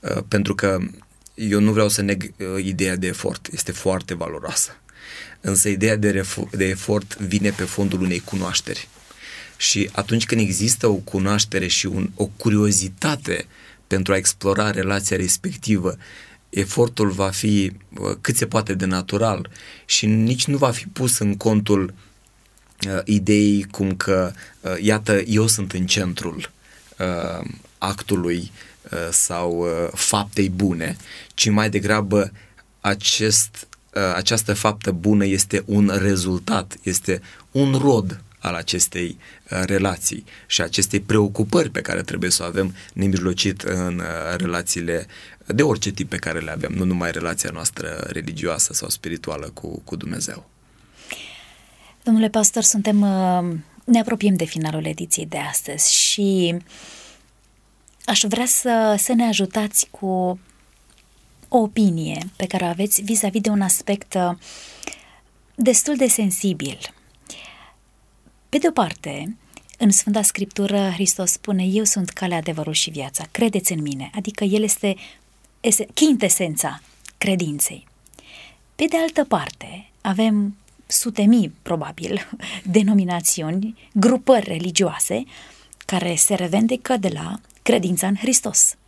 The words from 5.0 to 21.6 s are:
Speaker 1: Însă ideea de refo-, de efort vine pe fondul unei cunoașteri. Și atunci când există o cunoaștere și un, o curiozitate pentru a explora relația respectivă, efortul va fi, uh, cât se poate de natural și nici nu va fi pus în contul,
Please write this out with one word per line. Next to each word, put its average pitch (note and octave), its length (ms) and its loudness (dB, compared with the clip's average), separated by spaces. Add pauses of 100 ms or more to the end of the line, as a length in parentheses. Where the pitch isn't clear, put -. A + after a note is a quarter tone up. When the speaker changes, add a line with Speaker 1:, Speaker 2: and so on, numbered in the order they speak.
Speaker 1:
Însă G2 280 2
ideea G#2 280 2
de G#2 140 2
refo-, F#2+ 400 -2
de F#2+ 180 0
efort G2 480 -2
vine G2+ 340 0
pe G2 140 -4
fondul F#2+ 360 -2
unei F2+ 200 0
cunoașteri. - 680 -6 (680)
Și - 360 0
atunci A2+ 340 0
când A2+ 140 2
există G2+ 460 0
o G#2+ 80 4
cunoaștere G2 720 -2
și - 200 0
un, F#2 280 -2
o G#2 120 -2
curiozitate G#2 1200 0 (400)
pentru F#2+ 260 2
a F#2+ 40 4
explora G2 540 2
relația G2 460 0
respectivă, F#2 800 0 (520)
efortul G#2 640 2
va F#2+ 200 0
fi, G2 420 2 (260)
uh, G2 220 -4
cât - 160 -2
se A#2 100 0
poate A2 280 0
de F#2+ 100 -2
natural F#2+ 680 0 (340)
și - 220 0
nici A2 380 4
nu C#3+ 120 0
va C3+ 140 4
fi - 160 -4
pus - 320 0
în G2+ 180 0
contul, G#2 580 2 (920)